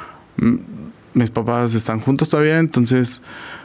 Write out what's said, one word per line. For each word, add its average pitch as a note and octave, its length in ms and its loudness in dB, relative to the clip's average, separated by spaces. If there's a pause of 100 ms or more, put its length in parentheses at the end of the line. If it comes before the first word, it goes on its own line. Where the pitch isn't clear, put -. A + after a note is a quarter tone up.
(380)
m-, - 200 2 (560)
mis A#2+ 160 2
papás A#2 440 0
están A2+ 260 -2
juntos C#3 280 0
todavía, D3+ 300 2
entonces, B2+ 640 2 (420)